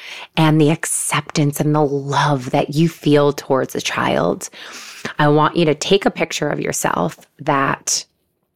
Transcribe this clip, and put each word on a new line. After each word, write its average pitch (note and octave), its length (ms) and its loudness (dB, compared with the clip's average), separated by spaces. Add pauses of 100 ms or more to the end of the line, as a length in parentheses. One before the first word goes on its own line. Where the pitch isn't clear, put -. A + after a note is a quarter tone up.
(360)
And D#3 260 4
the D3 80 6
acceptance - 920 -2
and D3+ 140 0
the D3+ 120 4
love C#3 680 -2
that D3 240 0
you E3 140 4
feel D3 440 2
towards C3 400 -2
a B2+ 80 -4
child. - 680 -2 (680)
I D3+ 120 4
want D3+ 260 2
you E3+ 100 2
to D3+ 80 2
take G3 320 0
a - 60 2
picture E3 380 -4
of D3+ 100 -4
yourself - 580 -2 (220)
that C#3 680 -2 (500)